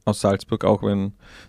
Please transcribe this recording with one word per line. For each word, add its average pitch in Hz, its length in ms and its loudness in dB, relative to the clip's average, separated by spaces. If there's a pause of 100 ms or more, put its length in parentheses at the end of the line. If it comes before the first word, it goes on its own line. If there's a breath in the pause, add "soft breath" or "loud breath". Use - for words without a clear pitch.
aus 104 160 -2
Salzburg, 98 440 0
auch 101 180 2
wenn 101 300 -2 (360 loud breath)